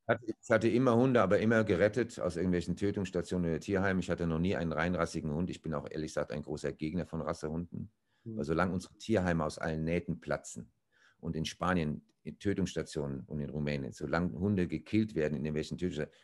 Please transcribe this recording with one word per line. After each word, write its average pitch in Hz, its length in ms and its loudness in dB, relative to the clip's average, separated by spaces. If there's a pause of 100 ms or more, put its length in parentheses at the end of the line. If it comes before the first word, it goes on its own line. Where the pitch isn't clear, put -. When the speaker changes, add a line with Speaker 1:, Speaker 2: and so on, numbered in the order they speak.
Speaker 1:
Ich - 80 -10
hatte, 117 180 2
ich - 240 -8
hatte 110 180 6
immer 117 280 6
Hunde, 123 240 6
aber 95 200 6
immer 110 220 6
gerettet 107 580 2
aus 87 160 -2
irgendwelchen 90 380 0
Tötungsstationen 92 760 -2
oder 78 100 0
Tierheimen. 95 400 2
Ich 85 80 -4
hatte 87 180 0
noch 80 120 0
nie 90 180 2
einen 80 160 -2
reinrassigen 80 580 0
Hund. 80 200 -2
Ich 76 100 -10
bin 80 140 -6
auch 71 160 -4
ehrlich 76 200 -6
gesagt - 220 -4
ein 73 100 -6
großer 73 300 -6
Gegner 80 340 -4
von 80 140 -8
Rassehunden. 80 720 -6 (340)
Speaker 2:
Hm. 113 120 -10
Speaker 1:
Weil 73 80 -4
solange 82 300 0
unsere - 240 -6
Tierheime 90 460 2
aus 78 140 -4
allen 80 260 -2
Nähten 82 360 -2
platzen - 500 -8 (500)
und 82 160 -6
in 80 80 -2
Spanien 82 600 0 (200)
in - 160 -14
Tötungsstationen 80 800 -2
und 73 200 -8
in 71 80 -4
Rumänien, 71 440 -4
solange 82 400 -2
Hunde 92 340 0
gekillt 107 480 -2
werden 76 240 0
in 69 60 -4
irgendwelchen 78 340 -4
Tötungsstationen, 76 460 -4